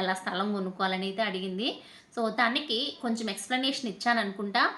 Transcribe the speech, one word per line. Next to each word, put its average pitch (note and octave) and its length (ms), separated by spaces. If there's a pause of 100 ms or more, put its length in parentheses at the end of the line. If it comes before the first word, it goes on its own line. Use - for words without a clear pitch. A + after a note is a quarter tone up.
ఎలా F#3 180
స్థలం F#3+ 260 (100)
కొనుక్కోవాలని?" F#3+ 520
అయితే G3 220
అడిగింది. F#3+ 380 (460)
So A#3+ 60 (180)
తనకి B3 400 (240)
కొంచెం A3+ 300
ఎక్స్‌ప్లనేషన్ C4 600
ఇచ్చాను A#3+ 320
అనుకుంటా. G3+ 380 (140)